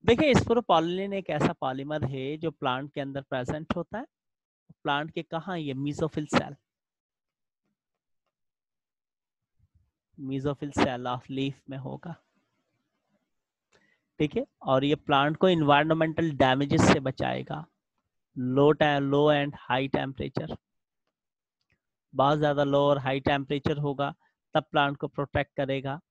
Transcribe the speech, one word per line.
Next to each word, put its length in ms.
देखिए, 280
sporopolylene 800
एक 160
ऐसा 240
पॉलीमर 520
है 320
जो 140
प्लांट 420
के 80
अंदर 200
प्रेजेंट 540
होता 220
है। 80
प्लांट 280
के 120
कहाँ? 360
ये 140
mesophyll 540
सेल, 280
mesophyll 540
सेल 240
of 240
leaf 220
में 80
होगा, 380
ठीक 180
है। 80
और 220
ये 120
प्लांट 420
को 100
environmental 840
damages 500
से 60
बचाएगा, 680
लो 340
टे-, 300
low 320
and 200
high 240
temperature, 600
बहुत 240
ज्यादा 240
लो 160
और 180
हाई 220
temperature 580
होगा 360
तब 180
प्लांट 260
को 100
protect 500
करेगा। 420